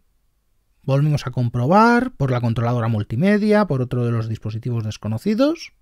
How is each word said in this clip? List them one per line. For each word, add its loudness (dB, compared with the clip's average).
Volvemos 0
a -10
comprobar 2
por -2
la 0
controladora 0
multimedia, 2
por -2
otro -2
de 0
los -2
dispositivos -6
desconocidos. -2